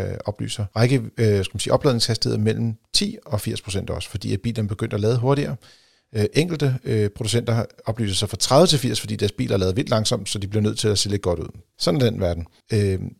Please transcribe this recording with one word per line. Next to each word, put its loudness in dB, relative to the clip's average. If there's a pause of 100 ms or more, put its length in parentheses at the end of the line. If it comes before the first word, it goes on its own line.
(120)
øh, -6
oplyser -4 (100)
række-, 4 (160)
øh, 4 (180)
skal -8
man -6
sige, -2
opladningshastigheder 2
mellem 0 (200)
ti 0
og -2
firs -6
procent -6
også, -6
fordi -6
at -2
bilerne -2
begynder -4
at 0
lade 2
hurtigere. 0 (600)
Øh, 2
enkelte, 2
øh, 0
producenter 0
har, 0 (180)
oplyser -2
sig -2
fra -8
tredive 6
til 4
firs, -2
fordi -6
deres 0
biler -4
er 4
lavet 2
vildt -2
langsomt, 0
så -4
de -6
bliver 0
nødt 0
til 0
at 2
se -2
lidt -2
godt -2
ud. -8 (320)
Sådan 2
er 4
den -4
verden. -2 (280)
Øh, 2 (200)